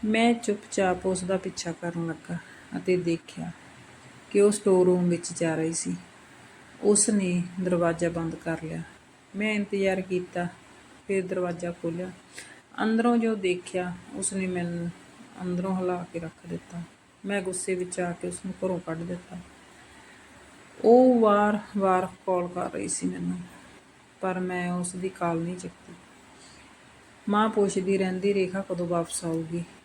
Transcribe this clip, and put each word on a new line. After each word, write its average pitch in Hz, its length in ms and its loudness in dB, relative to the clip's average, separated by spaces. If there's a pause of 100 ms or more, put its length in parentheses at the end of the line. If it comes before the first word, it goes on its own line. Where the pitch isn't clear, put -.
ਮੈਂ 226 280 4
ਚੁੱਪਚਾਪ 196 720 0
ਉਸ 185 180 0
ਦਾ 185 140 0
ਪਿੱਛਾ 175 340 -6
ਕਰਨ 170 360 -6
ਲੱਗਾ 165 300 -8 (400)
ਅਤੇ 180 200 2
ਦੇਖਿਆ 170 540 -4 (800)
ਕਿ 202 100 4
ਉਹ 208 100 8
ਸਟੋਰ 185 340 4
ਰੂਮ 180 240 4
ਵਿੱਚ 170 240 -2
ਜਾ 165 220 0
ਰਹੀ 160 180 0
ਸੀ। 175 220 -4 (840)
ਉਸ 208 280 4
ਨੇ 180 340 2 (180)
ਦਰਵਾਜ਼ਾ 170 480 2
ਬੰਦ 165 260 -4
ਕਰ 165 280 -6
ਲਿਆ। 165 180 -8 (540)
ਮੈਂ 214 180 -2
ਇੰਤਜ਼ਾਰ 196 480 0
ਕੀਤਾ, 180 460 -4 (600)
ਫਿਰ 190 200 0
ਦਰਵਾਜ਼ਾ 175 440 -2
ਖੋਲ੍ਹਿਆ। 175 400 -6 (720)
ਅੰਦਰੋਂ 226 340 4
ਜੋ 226 180 2
ਦੇਖਿਆ, 180 580 -2 (200)
ਉਸ 196 200 -4
ਨੇ 190 140 -2
ਮੈਨੂੰ 175 440 -4 (500)
ਅੰਦਰੋਂ 180 360 -2
ਹਿਲਾ 180 360 -2
ਕੇ 170 60 -4
ਰੱਖ 165 300 -12
ਦਿੱਤਾ। 175 320 -10 (440)
ਮੈਂ 202 160 -2
ਗੁੱਸੇ 185 340 -4
ਵਿੱਚ 180 240 -6
ਆ 175 120 -2
ਕੇ 175 160 -6
ਉਸ 180 180 -8
ਨੂੰ 185 80 -6 (120)
ਘਰੋਂ 185 140 -2
ਕੱਢ 160 180 -6
ਦਿੱਤਾ। 180 400 -10 (1500)
ਉਹ 247 360 8
ਵਾਰ-ਵਾਰ 208 840 4
ਕਾਲ 180 420 -2
ਕਰ 180 240 -4
ਰਹੀ - 160 -6
ਸੀ 180 200 -4
ਮੈਨੂੰ, 180 320 -4 (840)
ਪਰ 185 180 -2
ਮੈਂ 180 320 -2
ਉਸ 180 200 -2
ਦੀ 180 180 -6
ਕਾਲ 170 280 -2
ਨਹੀਂ 175 200 -4
ਚੱਕੀ। 180 360 -16 (1400)
ਮਾਂ 208 200 4
ਪੁੱਛਦੀ 196 480 2
ਰਹਿੰਦੀ, 190 360 0
"ਰੇਖਾ 190 280 0
ਕਦੋਂ 180 260 -4
ਵਾਪਸ 170 380 -2
ਆਊਗੀ?" 165 380 -4 (220)